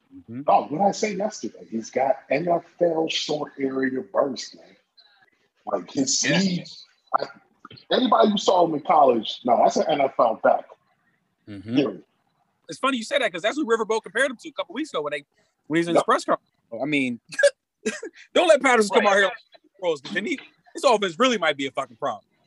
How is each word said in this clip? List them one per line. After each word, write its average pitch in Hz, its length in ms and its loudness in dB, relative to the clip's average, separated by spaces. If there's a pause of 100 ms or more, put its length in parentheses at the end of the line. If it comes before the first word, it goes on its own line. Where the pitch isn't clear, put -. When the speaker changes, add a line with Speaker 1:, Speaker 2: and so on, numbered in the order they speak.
(140)
Speaker 1:
Mm-hmm. 120 340 -14
Speaker 2:
Oh, - 160 4
what - 80 -10
did 160 100 -2
I 196 100 2
say 214 220 -4
yesterday? 185 560 -8
He's 110 220 -8
got 131 240 0 (140)
N 151 200 -2
F 170 140 0 (180)
L 165 280 0
short 151 500 -6
area 131 420 -4
burst, - 540 -4
man. - 100 -20 (1000)
Like - 240 -6
his - 360 -2
Speaker 3:
Yeah. 160 120 2
Speaker 2:
speed. 180 280 0 (500)
I, - 80 -4 (680)
anybody 226 400 4
who 202 60 0
saw 180 280 2
him 160 80 0
in 143 80 -4
college, 135 640 2
no, 120 120 2
that's 127 200 4
an 202 100 2
N 147 140 0
F 131 180 0
L 117 240 2
back. - 220 2 (800)
Speaker 1:
Mm-hmm. 104 280 -8
Speaker 2:
Period. 107 280 -2 (640)
Speaker 1:
It's 151 120 -14
funny 262 180 0
you 220 60 -6
said 269 180 -2
that 214 100 -2
'cause 170 120 -10
that's 226 120 -2
who 302 100 -4
Riverboat 220 380 -2
compared 247 280 -2
him 233 100 -14
to 330 80 -14
a - 40 -20
couple - 220 -10
weeks 294 160 -8
ago 175 120 -4
when 147 80 -6
they, 147 120 -8 (440)
when 156 100 -2
he - 40 2
was 170 60 -2
in 170 80 -2
his - 40 4
Speaker 2:
Yep. - 60 0
Speaker 1:
press 269 200 0
conference. - 240 -4 (320)
I 131 40 -4
mean, 135 340 -2 (640)
<laughs> - 500 -10
don't 349 140 4
let 302 140 6
Patterson 226 320 4
come 214 120 6
Speaker 3:
Right. 202 60 4
Speaker 1:
out 196 60 4
here 202 80 6
like 185 80 -2 (460)
pros, 160 220 -2
'cause 147 120 -14
then 208 120 -4
he, 311 140 -4 (340)
his 339 100 -14
offense 208 360 2
really 247 180 2
might 156 200 0
be 139 100 -4
a 131 40 -8
fucking 127 260 -8
problem. 113 280 -6 (220)